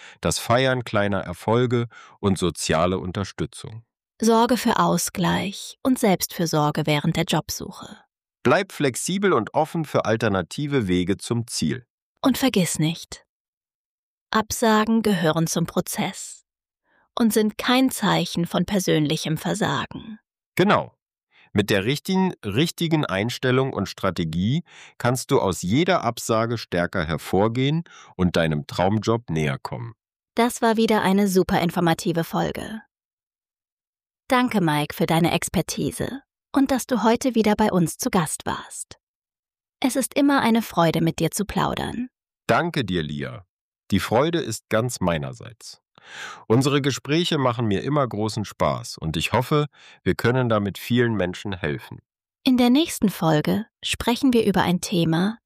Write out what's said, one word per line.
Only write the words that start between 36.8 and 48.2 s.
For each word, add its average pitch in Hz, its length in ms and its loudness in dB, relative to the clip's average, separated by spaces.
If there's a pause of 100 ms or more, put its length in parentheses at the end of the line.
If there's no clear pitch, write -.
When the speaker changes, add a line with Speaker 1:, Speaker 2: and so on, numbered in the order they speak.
Speaker 2:
du 220 160 -2
heute 233 320 2
wieder 214 220 4
bei 214 160 2
uns 170 240 2
zu - 140 -4
Gast - 340 -2
warst. - 540 -10 (800)
Es 262 160 0
ist - 180 -2
immer 285 280 4
eine 226 180 4
Freude, 165 400 2
mit 165 180 0
dir 160 120 0
zu - 160 -4
plaudern. - 640 -4 (380)
Speaker 1:
Danke 147 380 0
dir, 90 180 -2
Lia. 67 440 -8 (440)
Die 98 100 4
Freude 160 380 2
ist - 300 -6
ganz 117 320 0
meinerseits. 73 800 -6 (640)
Unsere 135 340 4
Gespräche 147 580 -2
machen 123 280 0
mir 98 160 0
immer 139 240 0
großen 107 380 -4